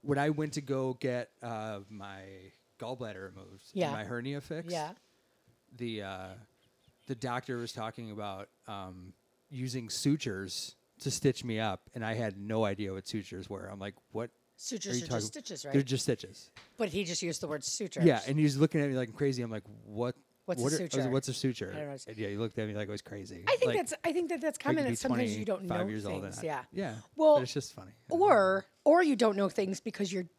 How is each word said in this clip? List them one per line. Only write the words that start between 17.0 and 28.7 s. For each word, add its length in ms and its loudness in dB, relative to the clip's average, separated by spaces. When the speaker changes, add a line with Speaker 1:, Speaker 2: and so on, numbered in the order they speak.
Speaker 2:
just 180 -4
used 180 -2
the 80 -4
word 160 -4
sutures. 400 0
Speaker 1:
Yeah, 220 10
and 120 2
he's 180 6
looking 240 6
at 100 2
me 60 2
like 120 0
I'm 60 -12
crazy. 280 2
I'm 100 -4
like, 100 -4
"What? 320 -2
Speaker 2:
What's 140 0
a 40 4
Speaker 1:
what 80 4
are," 20 2
I 40 2
was 20 0
like, 120 -4
Speaker 2:
suture? 180 2
Speaker 1:
"What's 180 2
a 40 -2
suture?" 400 -2
Speaker 2:
I 60 -6
don't 120 -6
know. 60 -8
Speaker 1:
And 100 -10
yeah, 100 -2
he 80 -4
looked 220 -2
at 80 0
me 80 -4
like 140 -2
I 20 -6
was 100 -6
crazy. 460 -12
Speaker 2:
I 80 4
think 120 2
Speaker 1:
Like, 100 2
Speaker 2:
that's, 260 0
I 100 0
think 180 0
that 100 -2
that's 180 -2
Speaker 1:
I 40 -12
could 20 -12
Speaker 2:
common 220 2
Speaker 1:
be 40 0
Speaker 2:
that 80 0
sometimes 380 0
you 80 -2
don't 140 0
Speaker 1:
twenty-five 280 -2
Speaker 2:
know 60 -2
Speaker 1:
years 140 -4
old 160 -2
Speaker 2:
things. 160 -8
Speaker 1:
and 120 -8
I 20 -2
Speaker 2:
Yeah. 200 -4
Speaker 1:
Yeah. 220 -4
Speaker 2:
Well, 220 8
Speaker 1:
But 80 4
it's 100 -8
just 180 -4
funny. 200 -16
Speaker 2:
or, 540 6